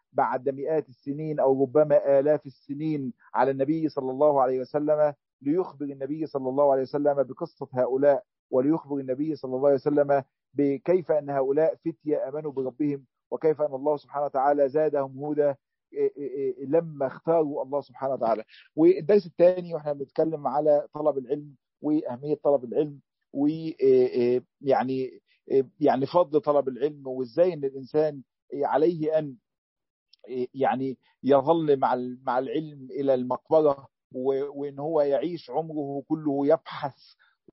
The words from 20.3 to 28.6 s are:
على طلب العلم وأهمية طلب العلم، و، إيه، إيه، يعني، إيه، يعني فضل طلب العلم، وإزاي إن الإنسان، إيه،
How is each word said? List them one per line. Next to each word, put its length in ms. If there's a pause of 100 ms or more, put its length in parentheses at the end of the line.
على 460
طلب 240
العلم 380 (260)
وأهمية 640
طلب 200
العلم، 360 (340)
و، 140
إيه، 280 (320)
إيه، 360 (180)
يعني، 600 (300)
إيه، 160 (120)
يعني 260
فضل 360
طلب 260
العلم، 400
وإزاي 460
إن 100
الإنسان، 580 (320)
إيه، 120